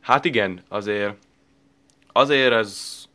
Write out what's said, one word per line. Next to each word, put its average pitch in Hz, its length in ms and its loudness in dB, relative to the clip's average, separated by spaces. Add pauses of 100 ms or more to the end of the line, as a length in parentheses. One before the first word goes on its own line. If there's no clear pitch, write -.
Hát 131 240 2
igen, 101 440 -2
azért, 104 580 -6 (800)
azért 135 460 2
ez 107 520 -4 (100)